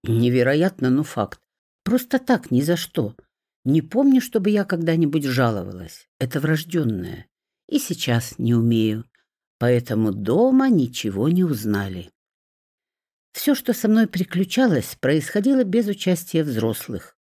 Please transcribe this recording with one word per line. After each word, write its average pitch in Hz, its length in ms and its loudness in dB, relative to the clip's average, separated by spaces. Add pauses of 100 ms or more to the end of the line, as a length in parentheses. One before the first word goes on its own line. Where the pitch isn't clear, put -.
Невероятно, 127 880 2
но 139 120 2
факт. - 380 -6 (420)
Просто 247 360 0
так, 262 320 0
ни 127 100 2
за 160 160 0
что. 120 380 -6 (500)
Не 151 160 2
помню, 262 400 2
чтобы 208 300 -2
я 202 140 2
когда-нибудь 165 600 0
жаловалась. 104 840 -2 (100)
Это 135 220 -4
врожденное. 151 880 -2 (420)
И 294 100 0
сейчас - 600 -2
не 120 160 2
умею. 113 520 2 (520)
Поэтому 117 540 0
дома 226 560 2
ничего 117 600 0
не 180 160 2
узнали. 101 680 -4 (1200)
Все, - 220 0
что - 180 -4
со - 160 -2
мной 220 200 4
приключалось, 185 920 0
происходило 208 640 0
без 202 220 0
участия 180 560 -2
взрослых. 113 760 -4 (100)